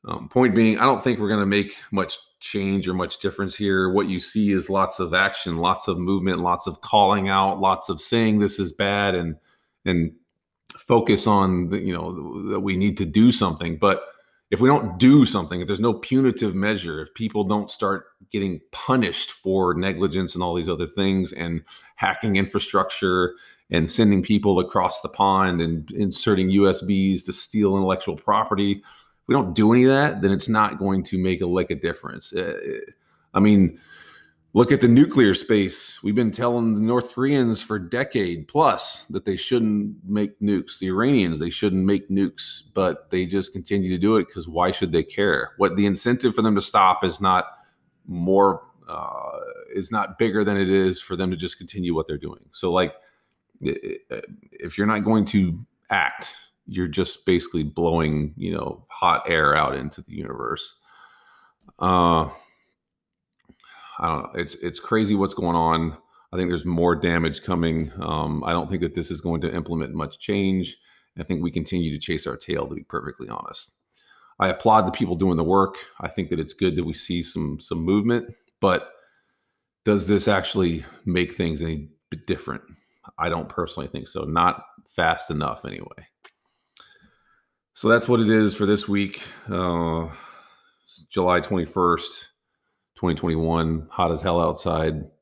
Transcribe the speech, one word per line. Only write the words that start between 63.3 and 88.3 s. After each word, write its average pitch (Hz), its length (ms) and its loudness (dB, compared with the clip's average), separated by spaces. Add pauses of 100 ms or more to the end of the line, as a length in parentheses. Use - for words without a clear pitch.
I 85 80 -2
don't 78 140 -4
know. - 180 -10
It's, 78 160 -8
it's - 240 -8
crazy 107 340 2
what's 98 200 0
going 87 200 -2
on. 82 420 0 (360)
I 90 40 -8
think 92 140 -2
there's 85 140 -4
more 87 320 2
damage 82 460 0
coming. 82 580 -2
Um, 78 440 -4
I 85 80 -2
don't 85 160 -2
think 87 140 -4
that 82 120 -4
this 82 160 -6
is 82 100 -8
going 82 220 -4
to 78 120 -4
implement 82 400 -6
much 76 240 -8
change. 95 580 -2 (420)
I 87 40 -10
think 85 200 -4
we 87 80 -4
continue 82 420 -4
to 73 60 -8
chase 78 280 -8
our 67 100 -6
tail, 71 300 -6
to 69 80 -12
be - 80 -12
perfectly - 460 -12
honest. - 440 -14 (640)
I 95 100 0
applaud 107 380 4
the 90 60 -4
people 90 240 -4
doing 90 200 2
the 80 80 0
work. 95 320 2 (240)
I - 80 -8
think 87 220 -8
that 80 100 -2
it's 76 140 -10
good 90 220 0
that 87 80 -2
we 82 100 -4
see 87 280 -6
some, 76 380 -8
some - 180 -8
movement, 110 560 0 (260)
but 95 300 0 (920)
does 101 220 2
this 101 220 2
actually 90 560 0 (200)
make 90 300 -2
things 82 280 -4
any 78 260 -6 (220)
bit - 160 -14
different? - 360 -6 (560)
I 85 100 -2
don't 85 200 -4
personally 80 400 -8
think - 200 -12
so. - 140 -10
Not 82 420 0 (220)
fast - 440 -2
enough 73 340 -6
anyway. 50 420 -16 (1700)
So - 140 -2
that's 113 200 4
what 123 120 4
it 110 100 2